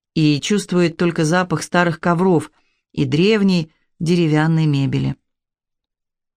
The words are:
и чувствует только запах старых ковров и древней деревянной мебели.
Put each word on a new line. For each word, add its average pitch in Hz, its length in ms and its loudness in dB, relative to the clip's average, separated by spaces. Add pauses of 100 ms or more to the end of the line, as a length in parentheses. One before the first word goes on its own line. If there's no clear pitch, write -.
(120)
и 151 280 2
чувствует 180 580 -2
только 170 260 -2
запах 175 380 -2
старых 175 380 -2
ковров 170 520 0 (400)
и 147 140 -2
древней 180 680 0 (260)
деревянной 160 680 0
мебели. 135 500 -2 (1200)